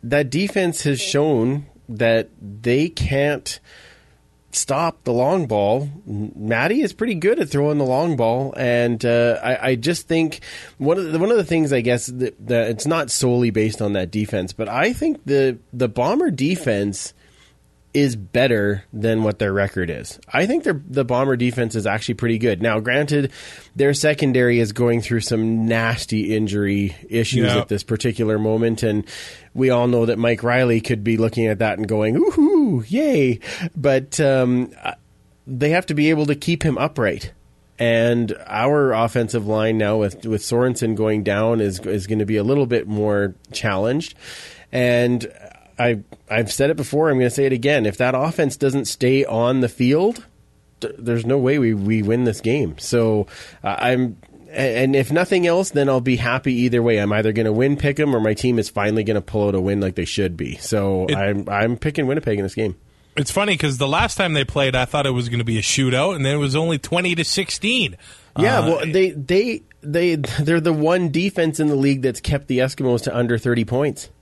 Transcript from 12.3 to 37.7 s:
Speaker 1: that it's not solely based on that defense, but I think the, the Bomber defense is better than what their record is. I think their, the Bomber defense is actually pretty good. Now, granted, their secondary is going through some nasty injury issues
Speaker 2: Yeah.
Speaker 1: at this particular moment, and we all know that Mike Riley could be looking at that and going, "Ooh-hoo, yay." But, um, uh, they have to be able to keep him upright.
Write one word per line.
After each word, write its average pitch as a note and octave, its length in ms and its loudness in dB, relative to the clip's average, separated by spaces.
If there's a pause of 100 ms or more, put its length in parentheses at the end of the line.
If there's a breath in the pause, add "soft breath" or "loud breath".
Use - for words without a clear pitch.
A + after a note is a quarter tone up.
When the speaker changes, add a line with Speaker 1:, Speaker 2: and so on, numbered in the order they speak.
Speaker 1:
that A#2 240 2
it's A2+ 160 -4
not D#3 240 0
solely B2 400 2
based G#2+ 320 0
on G2+ 120 -2
that F#2 180 -2
defense, G#2 400 -4
but A2 160 -6
I D3 240 0
think D4+ 320 -4
the, C3+ 340 2 (140)
the B2 160 -2
Bomber G3 420 0
defense C3+ 840 -2 (800 soft breath)
is C#3 240 2
better G#2 680 0 (100)
than A2+ 300 0
what G#2 160 0
their G2+ 140 0
record G2 360 -2
is. C2 300 -10 (140)
I D#3 140 2
think C#4+ 180 -2
their, D3 240 -2
the C#3 160 0
Bomber B2+ 320 0
defense A#2+ 400 -2
is G#2 100 -2
actually A2 280 -2
pretty A#2 240 -2
good. G#2+ 220 0
Now, A2 200 0
granted, C#3 500 0 (460 loud breath)
their C#3 180 4
secondary B2+ 640 2
is A2 140 0
going A#2 280 0
through A2+ 200 -2
some A2+ 480 0
nasty A2+ 680 -2
injury G2+ 640 0 (120)
issues A2+ 440 0
Speaker 2:
Yeah. A#2+ 60 2
Speaker 1:
at A#2 100 -4
this G#2 160 -4
particular A2 520 -2
moment, A2 460 0
and G#2 220 0 (500 loud breath)
we B2+ 160 2
all A#2+ 160 2
know A#2+ 200 2
that A2+ 120 0
Mike A#2 240 0
Riley A#2+ 380 2
could A2 240 -4
be A2+ 140 2
looking A2+ 280 0
at G#2 140 0
that G#2+ 180 0
and G#2+ 80 -4
going, G#2+ 300 0
"Ooh-hoo, D4+ 720 2
yay." E3 500 2 (380 loud breath)
But, C3+ 420 0
um, B2+ 540 2 (100)
uh, - 120 -6 (520)
they C3 240 0
have F3+ 160 0
to D#3 80 -4
be D3 160 4
able D3+ 160 2
to D3 80 0
keep E3 300 -2
him D3+ 120 2
upright. A2+ 540 -2 (480)